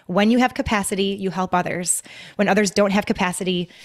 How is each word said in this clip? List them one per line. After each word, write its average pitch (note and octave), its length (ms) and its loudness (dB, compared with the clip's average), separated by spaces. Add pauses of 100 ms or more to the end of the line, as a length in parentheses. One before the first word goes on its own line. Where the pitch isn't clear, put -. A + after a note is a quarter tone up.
When G#3 260 4
you B3+ 60 4
have B3 160 2
capacity, G3+ 500 -2
you G3 260 -4
help F#3 240 -4
others. F3 480 -2 (340)
When G3 120 0
others G3 240 2
don't G3+ 180 4
have G3+ 160 0
capacity, F3+ 640 -2 (160)